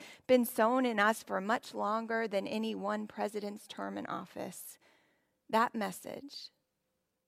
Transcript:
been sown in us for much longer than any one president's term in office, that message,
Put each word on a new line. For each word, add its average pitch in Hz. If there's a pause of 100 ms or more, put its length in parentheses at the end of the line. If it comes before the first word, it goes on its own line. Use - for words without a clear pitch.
(260)
been 247
sown 247
in 226
us 214
for 196
much 214
longer 226
than 196
any 220
one 208
president's 208
term 196
in -
office, - (720)
that 226
message, - (760)